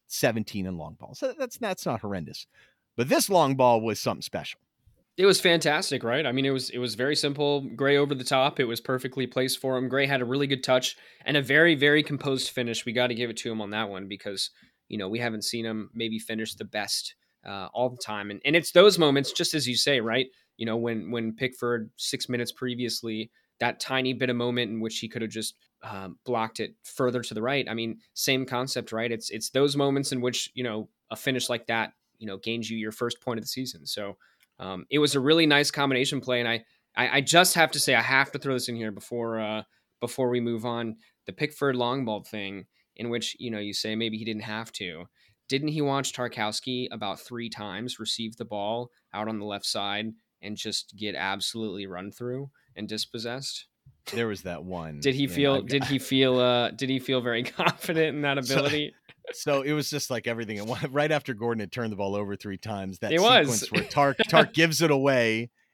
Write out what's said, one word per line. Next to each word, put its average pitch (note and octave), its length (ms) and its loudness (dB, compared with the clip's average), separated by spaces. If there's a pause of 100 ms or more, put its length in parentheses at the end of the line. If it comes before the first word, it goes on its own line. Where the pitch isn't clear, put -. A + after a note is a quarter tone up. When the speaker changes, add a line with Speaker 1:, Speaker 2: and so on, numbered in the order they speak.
Speaker 1:
seventeen G#2+ 580 -2
in F#2 100 -6
long D#2+ 220 -12
balls. - 220 -18
So C4 180 -4
that's, B3+ 200 -8
that's G3 280 -6
not B2+ 140 -2
horrendous. F#2+ 480 -8 (480)
But B2 120 0
this B3+ 220 4
long D3+ 240 6
ball B2 260 6
was A2 200 0
something G#2+ 220 -2
special. - 360 -8 (580)
Speaker 2:
It F#3 100 6
was F#3+ 140 8
fantastic, D#3+ 600 4
right? C3+ 240 0
I A#2+ 60 0
mean, C3+ 120 2
it C#3 60 2
was, C3 200 -2
it B2 80 -6
was A#2+ 180 -4
very C3+ 180 2
simple. C#3+ 460 2
Gray C3+ 360 4
over C#3+ 200 4
the B2+ 80 -6
top. D3 340 4
It C3 60 4
was A2+ 160 -2
perfectly B2+ 480 -2
placed B2+ 320 0
for C3 180 0
him. B2+ 100 0
Gray C3+ 180 4
had C#3 140 2
a B2 40 -2
really C#3 240 0
good C3 160 -2
touch B2+ 320 4 (280)
and C#3+ 120 2
a C#3+ 60 4
very, D#3 340 6
very D3 260 6
composed C3+ 480 -2
finish. A#2 340 -4
We A#2+ 80 -4
gotta B2 220 2
give A#2 160 -2
it A2 60 -10
to A#2 160 -6
him A2 80 -4
on G2+ 100 -6
that G#2+ 180 -2
one G2 200 -10
because, G2 420 -6 (380)
you A2 100 -6
know, F#2+ 100 -4
we A2+ 120 -4
haven't A2+ 240 -4
seen A#2 200 -4
him A2 300 -6
maybe A2+ 240 -4
finish A2 360 -6
the - 100 -12
best, - 500 -6 (320)
uh, G2 260 -10
all B2+ 180 0
the B2 140 -12
time. G#2 280 -4
And, G2+ 120 -12
and D3 120 2
it's - 160 0
those F#3+ 260 10
moments, C#3 320 4
just - 240 -2
as C3+ 140 0
you B2 80 -2
say, C3+ 240 4
right? A2+ 260 0 (300)
You A2+ 100 -6
know, A2+ 100 0
when, A2+ 360 -2
when A2+ 200 -2
Pickford, A#2+ 640 -2
six - 320 -6
minutes A#2+ 220 -4
previously, A#2 800 -4 (300)
that A#2+ 180 0
tiny C3 360 0
bit B2+ 160 0
of B2 60 0
moment A#2+ 360 0
in A2+ 80 -4
which A2 180 -4
he A#2 100 -6
could A2 140 -8
have A2 80 -6
just, A2 240 -8 (300)
um, G2 400 -12
blocked A2+ 340 -2
it - 240 -6
further B2 400 -2
to - 120 -10
the G#2+ 80 -4
right. C3+ 260 -2
I A2 60 -4
mean, A2+ 260 -6 (140)
same C3 320 0
concept, B2+ 440 -4
right? A#2 220 -2
It's, A2+ 180 -6
it's A2 200 -6
those C#3 260 4
moments C#3 340 2
in C3 100 -2
which, B2 340 -2
you B2+ 100 -6
know, G#2+ 240 -6 (200)
a A2+ 60 -10
finish - 340 -2
like A#2 200 -2
that, A2+ 240 0 (260)
you A2 80 -14
know, G2 120 -10
gains A2+ 300 -6
you A2+ 100 -4
your G#2+ 120 -4
first A#2 300 -4
point A#2 180 -4
of A2 60 -8
the - 40 -8
season. B2 380 -8
So, G2+ 300 -8 (440)
um, F#2 280 -8
it D3 120 2
was C#3+ 160 4
a C#3 40 2
really D#3 260 6
nice C#3+ 260 4
combination C#3 480 0
play. B2+ 180 0
And A#2+ 100 0
I, A2+ 160 -2 (300)
I, B2 220 2
I C#3+ 40 6
just E3+ 340 6
have D#3+ 180 6
to C#3+ 80 -2
say, C3+ 160 4
I A2+ 40 6
have C3+ 300 4
to C#3+ 80 -8
throw C3+ 160 -2
this A#2+ 140 -2
in A#2 80 -6
here A2 160 -4
before, A2+ 480 -6
uh, G#2+ 240 -4 (360)
before B2 280 0
we B2 120 2
move A#2 240 -2
on, A#2 320 -4 (300)
the G2 60 -10
Pickford D3 420 -2
long B2 300 0
ball G#2+ 180 -4
thing G2 440 -10 (280)
in A#2 160 -8
which, A#2 300 -4
you B2 100 -8
know, A2 80 -6
you G2+ 160 -6
say A2 220 -4
maybe A2+ 200 -2
he A2 80 -8
didn't G#2+ 200 -6
have A2 300 -8
to. F2 320 -10 (420)
Didn't C#3+ 200 0
he D3+ 140 -2
watch C#3 300 0
Tarkowski A#2+ 800 -4
about G2+ 260 -8
three A#2 320 -10
times G#2+ 480 -10
receive A2 380 -6
the A#2 80 -10
ball A2 480 -4 (200)
out G#2+ 140 -4
on A2 140 -4
the G#2 40 -6
left G2+ 220 -6
side G#2 460 -2 (280)
and G#2 160 -10
just - 400 -6
get G2+ 200 -6
absolutely G2 720 -4
run F#2+ 240 -10
through B2+ 380 -8 (260)
and G#2+ 120 -8
dispossessed? A#2 800 -8 (460)
Speaker 1:
There A#2 160 0
was G2+ 140 -6
that E2+ 200 -8
one. D#2+ 380 -8
Speaker 2:
Did C3 160 2
he C#3 80 0
Speaker 1:
and C3 80 -2
Speaker 2:
feel, C#3+ 220 4
Speaker 1:
I've C3 120 0
Speaker 2:
did C3+ 160 0
Speaker 1:
got B2+ 80 -4
Speaker 2:
he C3+ 80 2
feel, C3 400 4
uh, B2 320 4
did C3 200 -4
he C3+ 100 0
feel B2+ 200 0
very A#2+ 220 -2
<laughs> - 0 -
confident D#3+ 720 0
in D3 80 -4
that C#3 220 0
Speaker 1:
So, B2+ 100 -2
Speaker 2:
ability? D3 400 0 (380)
Speaker 1:
so C#3 300 0
it C#3+ 100 -2
was D3+ 160 0
just C#3+ 220 -4
like A#2 160 -4
everything. A2+ 320 -4
It G#2 80 -6
wa-, A#2+ 120 -4 (120)
right D3 200 2
after C#3+ 220 0
Gordon A2+ 280 -2
had G2 120 -6
turned A2+ 200 -4
the G2 40 -6
ball G2 180 -2
over G2+ 220 -4
three G2 220 -8
times, G2 400 -8
that A2+ 140 -4
Speaker 2:
It E3 80 6
was. F3 400 6
Speaker 1:
sequence - 120 -6
where - 120 0
Tark, C#3+ 380 2
Speaker 2:
<laughs> - 60 0
Speaker 1:
Tark D#3 240 6
gives D#3+ 300 4
it E3 80 6
away. B2 600 4 (220)